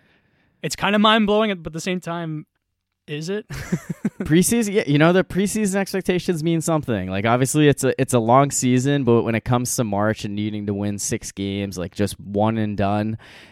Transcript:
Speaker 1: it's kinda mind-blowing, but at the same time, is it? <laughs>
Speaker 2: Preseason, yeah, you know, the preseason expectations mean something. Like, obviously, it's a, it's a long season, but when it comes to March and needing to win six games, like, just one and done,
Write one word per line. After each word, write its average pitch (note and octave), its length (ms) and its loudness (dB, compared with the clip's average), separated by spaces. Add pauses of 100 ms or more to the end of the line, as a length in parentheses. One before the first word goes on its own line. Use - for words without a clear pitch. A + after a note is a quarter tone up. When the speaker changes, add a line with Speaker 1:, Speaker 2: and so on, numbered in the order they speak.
(640)
Speaker 1:
it's D3+ 140 -6
kinda G3+ 220 0
mind-blowing, G#3+ 640 2
but E3 80 -10
at - 40 -16
the D#3+ 60 -10
same F3+ 200 -4
time, E3 460 -8 (600)
is D#3 220 -8
it? G#3 200 -8
<laughs> - 40 -12 (680)
Speaker 2:
Preseason, F#3+ 520 2
yeah, G3+ 140 0
you C#3+ 120 2
know, E3 140 6
the F#3 120 2
preseason G3 520 -2
expectations F3+ 640 -2
mean E3 180 0
something. B2 500 -2
Like, G2 160 -2
obviously, C3 420 4
it's C3+ 160 2
a, B2+ 160 0
it's C3 140 -2
a B2 40 6
long B2+ 320 4
season, C3 540 2
but A#2 180 6
when A2+ 120 -2
it A2 100 -2
comes B2 320 0
to B2+ 80 0
March G#2 400 0
and G#2 100 -6
needing G#2 320 -4
to G#2 80 -2
win G#2 240 -4
six - 340 -6
games, G2 440 -4
like, F2 180 -8
just - 240 -2
one G#2 400 -2
and G#2 180 -4
done, G#2 420 -2 (320)